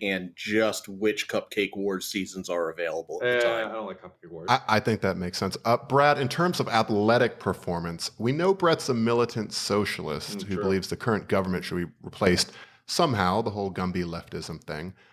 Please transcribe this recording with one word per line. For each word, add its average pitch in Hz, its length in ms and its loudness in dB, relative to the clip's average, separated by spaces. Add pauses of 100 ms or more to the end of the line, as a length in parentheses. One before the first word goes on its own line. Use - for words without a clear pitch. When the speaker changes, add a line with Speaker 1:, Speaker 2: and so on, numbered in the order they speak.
Speaker 1:
and 92 340 -2
just 107 520 0
which 104 400 -2
Cupcake 101 480 -2
Wars 98 300 -2
seasons 95 420 -6
are 85 220 -2
available 82 520 -6
at 123 180 2
the 120 60 4
Speaker 2:
Eh, 117 40 2
Speaker 1:
time. 113 180 -2
Speaker 2:
I 104 40 -10
don't 110 140 -8
like 92 140 -10
Cupcake 90 300 -20
Wars. 82 180 -12
Speaker 3:
I, 127 200 4
I 107 120 4
think 107 200 0
that 95 160 0
makes 90 220 -6
sense. 95 260 -2
Uh, 117 120 4
Brad, 143 420 4
in 131 100 0
terms 175 320 0
of 113 80 -2
athletic 113 680 4
performance, 85 800 -4
we 117 140 0
know 175 220 2
Brett's 170 340 2
a 127 60 2
militant 117 580 2
socialist 98 840 -2
Speaker 2:
Mm, 92 60 -6
Speaker 3:
who 98 100 -4
Speaker 2:
true. 90 80 -2
Speaker 3:
believes 95 260 0
the - 80 -4
current 101 320 -2
government 92 360 0
should - 120 -6 (100)
be - 60 -12 (100)
replaced - 500 2 (340)
somehow, 107 560 2
the 113 80 -4
whole 98 220 -4
Gumby 92 320 -2
leftism 82 600 -8
thing, 78 300 -8 (180)